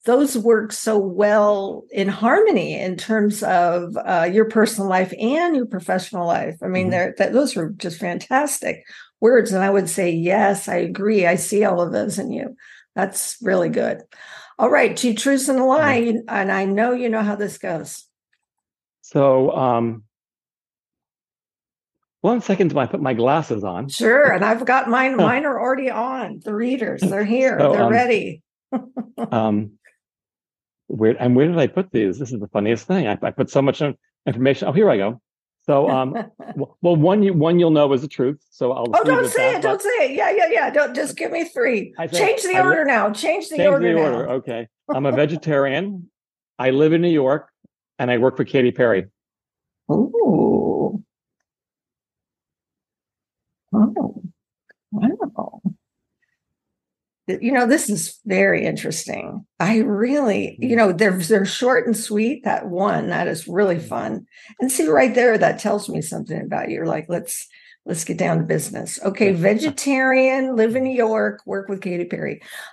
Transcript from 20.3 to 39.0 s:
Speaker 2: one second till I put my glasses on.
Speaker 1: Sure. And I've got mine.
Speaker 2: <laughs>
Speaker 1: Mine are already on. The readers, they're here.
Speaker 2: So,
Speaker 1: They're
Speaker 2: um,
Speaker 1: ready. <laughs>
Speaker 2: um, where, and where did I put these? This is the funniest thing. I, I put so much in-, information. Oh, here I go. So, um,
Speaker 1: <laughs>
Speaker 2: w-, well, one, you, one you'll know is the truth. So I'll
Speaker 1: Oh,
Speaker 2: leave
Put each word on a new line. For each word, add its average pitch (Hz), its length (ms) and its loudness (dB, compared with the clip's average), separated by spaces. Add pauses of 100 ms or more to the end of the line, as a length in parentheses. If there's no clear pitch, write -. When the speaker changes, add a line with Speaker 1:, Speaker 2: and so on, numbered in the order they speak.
Speaker 2:
one 226 220 2
second 190 280 0
till 143 100 0
I 127 80 0
put - 140 -6
my 131 120 0
glasses 120 500 0
on. 98 240 -6
Speaker 1:
Sure. 240 460 2
And 185 100 0
I've 226 220 0
got 262 240 2
mine. 262 260 0
Speaker 2:
<laughs> - 20 0
Speaker 1:
Mine 247 280 2
are 262 160 -2
already 262 280 -2
on. 233 540 -6
The 214 100 -6
readers, 240 480 -4
they're 196 220 0
here. 247 340 0
Speaker 2:
So, 143 140 4
Speaker 1:
They're - 120 4
Speaker 2:
um, 233 80 4
Speaker 1:
ready. 220 500 0 (300)
<laughs> - 600 -8
Speaker 2:
um, 107 400 -2 (1160)
where, 110 320 2
and 123 160 2
where 143 120 6
did 170 100 0
I 135 100 2
put 185 240 -4
these? 104 280 -2
This 123 120 -8
is 117 80 -8
the 101 80 -10
funniest 110 400 -2
thing. 185 200 0
I, 101 140 -2
I 117 100 -4
put 127 180 -4
so 139 120 2
much 135 200 0
in-, 143 160 -4 (300)
information. 131 400 0
Oh, 156 60 -2
here 196 180 4
I 113 60 2
go. 104 240 -2 (440)
So, 143 240 2
um, 131 240 0
Speaker 1:
<laughs> - 260 -10
Speaker 2:
w-, - 420 -10
well, 175 140 4
one, 185 280 4
you, 196 100 2
one 165 260 2
you'll 165 120 4
know 147 220 4
is 127 80 0
the 147 60 -12
truth. 139 440 -4
So 127 220 -2
I'll 123 140 -4
Speaker 1:
Oh, - 40 -2
Speaker 2:
leave 349 100 4